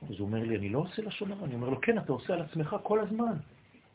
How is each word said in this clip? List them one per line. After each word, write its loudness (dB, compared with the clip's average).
אז -8
הוא -2
אומר 0
לי, 2
"אני -2
לא 0
עושה -2
לשון -4
הרע." -8
אני -4
אומר -2
לו, 2
"כן, 4
אתה 0
עושה 0
על 2
עצמך -2
כל 4
הזמן." 0